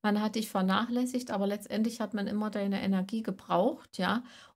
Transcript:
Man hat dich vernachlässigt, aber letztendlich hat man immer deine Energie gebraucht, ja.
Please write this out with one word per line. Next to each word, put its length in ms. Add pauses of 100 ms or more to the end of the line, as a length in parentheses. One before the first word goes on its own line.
Man 180
hat 140
dich 160
vernachlässigt, 800
aber 160
letztendlich 540
hat 140
man 120
immer 240
deine 320
Energie 400
gebraucht, 760
ja. 260 (320)